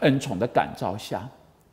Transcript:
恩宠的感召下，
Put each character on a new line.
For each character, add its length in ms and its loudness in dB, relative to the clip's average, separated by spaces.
恩 180 6
宠 180 -4
的 100 0
感 300 2
召 200 -4
下， 300 -8